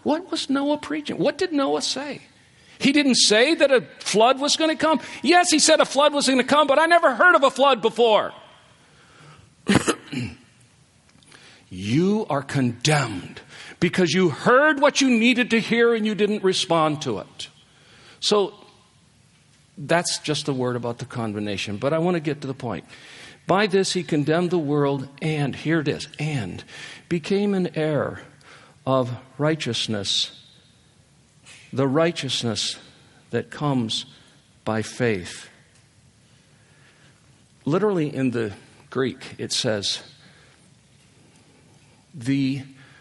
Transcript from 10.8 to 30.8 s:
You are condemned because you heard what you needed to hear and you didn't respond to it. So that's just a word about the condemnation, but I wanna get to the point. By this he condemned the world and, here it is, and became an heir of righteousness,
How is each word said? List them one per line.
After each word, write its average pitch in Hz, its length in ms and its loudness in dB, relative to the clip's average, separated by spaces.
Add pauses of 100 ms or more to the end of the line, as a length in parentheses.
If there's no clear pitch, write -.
You 151 640 -2
are 139 140 -2
condemned 127 1000 -2 (380)
because 175 340 2
you 185 160 4
heard 277 500 4
what 285 220 2
you 269 80 2
needed 233 400 2
to 226 100 2
hear 233 340 2
and 220 120 0
you 214 100 -2
didn't 208 280 0
respond 160 580 0
to 113 160 -4
it. - 320 -14 (720)
So 202 320 0 (1200)
that's 165 420 -2
just 151 280 -4
a 147 60 -2
word 123 240 -2
about 120 220 -6
the 123 60 -10
condemnation, 104 720 -6
but 127 140 -2
I 160 60 0
wanna 170 240 -2
get 151 200 -6
to 139 60 -10
the 135 60 -10
point. 110 320 -10 (640)
By 196 200 2
this 190 260 0
he 175 100 -2
condemned 160 460 0
the 180 80 0
world 143 500 0 (140)
and, 147 340 -2
here 160 240 -2
it 147 80 -2
is, 80 200 -6 (100)
and 113 460 -6 (460)
became 196 440 -2
an 185 220 -2
heir 151 460 -2 (640)
of 127 300 0 (220)
righteousness, 120 960 -4 (1400)